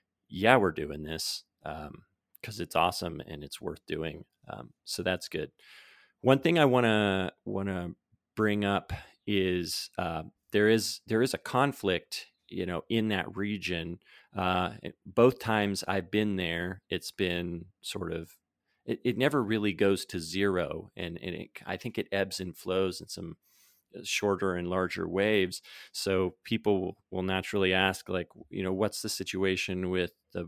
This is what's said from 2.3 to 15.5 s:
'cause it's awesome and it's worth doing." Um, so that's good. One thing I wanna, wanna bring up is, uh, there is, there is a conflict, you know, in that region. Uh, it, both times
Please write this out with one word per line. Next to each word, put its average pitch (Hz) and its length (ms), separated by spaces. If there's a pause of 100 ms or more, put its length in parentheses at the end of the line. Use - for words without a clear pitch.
'cause 104 200
it's - 140
awesome 82 460
and 73 220
it's - 160
worth 80 260
doing." 80 400 (220)
Um, - 260 (120)
so - 180
that's 90 240
good. 76 240 (720)
One 135 180
thing 170 200
I 151 60
wanna, 107 680 (120)
wanna 98 500 (400)
bring 104 280
up 101 300 (320)
is, 92 720
uh, 82 260 (280)
there 104 180
is, 110 380
there 110 140
is 131 120
a 95 40
conflict, - 920 (200)
you 90 180
know, 87 240
in 110 200
that 95 260
region. 87 640 (360)
Uh, 92 460
it, - 240
both 123 340
times 104 480